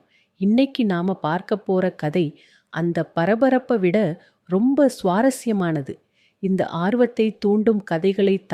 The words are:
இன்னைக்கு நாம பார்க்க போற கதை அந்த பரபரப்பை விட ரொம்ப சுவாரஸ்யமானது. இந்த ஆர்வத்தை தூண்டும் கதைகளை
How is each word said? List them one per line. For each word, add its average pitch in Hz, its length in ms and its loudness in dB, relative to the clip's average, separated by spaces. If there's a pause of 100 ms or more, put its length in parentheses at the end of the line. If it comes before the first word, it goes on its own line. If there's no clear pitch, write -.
(360)
இன்னைக்கு 240 480 2
நாம 185 300 0
பார்க்க 185 440 -4
போற 185 340 0
கதை 156 460 -2 (320)
அந்த 165 340 -2
பரபரப்பை 240 760 0
விட 185 440 0 (220)
ரொம்ப 254 460 2 (120)
சுவாரஸ்யமானது. 190 960 0 (400)
இந்த 190 280 0
ஆர்வத்தை 220 720 0
தூண்டும் 208 440 0
கதைகளை 190 720 0